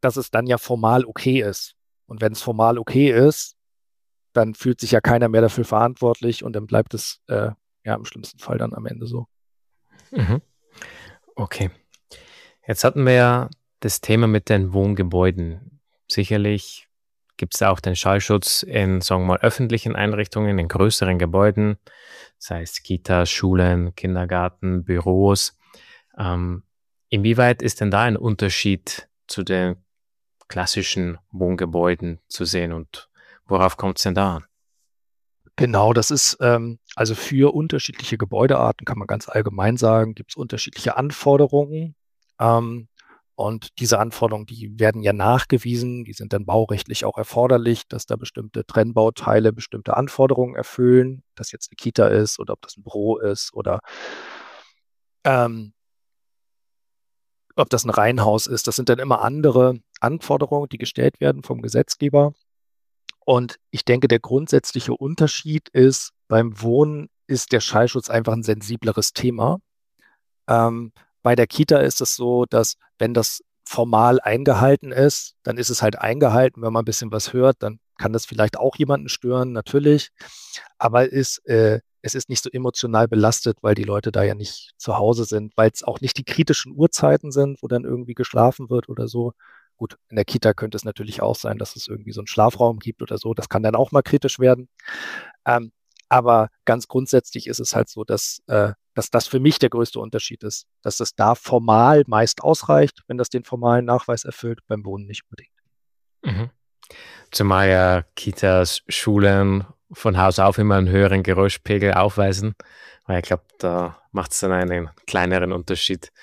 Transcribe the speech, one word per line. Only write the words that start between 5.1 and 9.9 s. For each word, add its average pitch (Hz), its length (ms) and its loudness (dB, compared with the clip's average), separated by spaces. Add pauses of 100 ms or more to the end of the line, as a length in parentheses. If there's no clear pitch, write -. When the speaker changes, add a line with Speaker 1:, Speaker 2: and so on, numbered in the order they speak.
Speaker 1:
mehr 113 120 4
dafür 113 240 2
verantwortlich 120 800 0
und 117 100 -10
dann 107 120 -8
bleibt 110 300 -2
es, - 320 -12
äh, 110 240 -4 (320)
ja, 110 120 -4
im 110 100 -10
schlimmsten - 340 -18
Fall - 180 -8
dann 113 160 -6
am 113 140 -14
Ende 117 180 -12
so. 120 220 -12 (800)